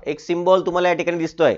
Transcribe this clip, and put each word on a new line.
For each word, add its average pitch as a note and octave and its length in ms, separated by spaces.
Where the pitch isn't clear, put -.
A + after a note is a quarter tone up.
एक D3+ 140
सिम्बॉल F3+ 460
तुम्हाला F3+ 220
या F3 60
ठिकाणी E3+ 240
दिसतोय, D#3 400